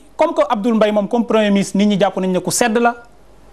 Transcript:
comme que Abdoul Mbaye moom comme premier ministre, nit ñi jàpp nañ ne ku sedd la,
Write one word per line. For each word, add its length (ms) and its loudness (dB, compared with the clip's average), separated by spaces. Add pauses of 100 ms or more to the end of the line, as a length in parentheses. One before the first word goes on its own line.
(160)
comme 180 0
que 140 2
Abdoul 260 -2
Mbaye 180 2
moom 140 -2
comme 200 0
premier 240 2
ministre, 280 0
nit 80 2
ñi 140 2
jàpp 160 0
nañ 160 -2
ne 80 0
ku 100 -6
sedd 280 0
la, 180 0 (560)